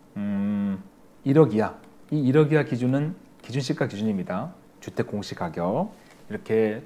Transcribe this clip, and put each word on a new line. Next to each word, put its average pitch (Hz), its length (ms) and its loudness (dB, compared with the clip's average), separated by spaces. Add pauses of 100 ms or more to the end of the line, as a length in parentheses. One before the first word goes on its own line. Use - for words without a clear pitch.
(160)
음, 101 640 -2 (440)
일억 135 280 6
이하, 107 240 0 (320)
이 151 120 0
일억 143 320 4
이하 147 100 4
기준은 135 520 0 (260)
기준시가 139 480 -4
기준입니다. 101 640 -4 (260)
주택 - 280 -6
공시가격, 98 840 -4 (360)
이렇게 110 560 0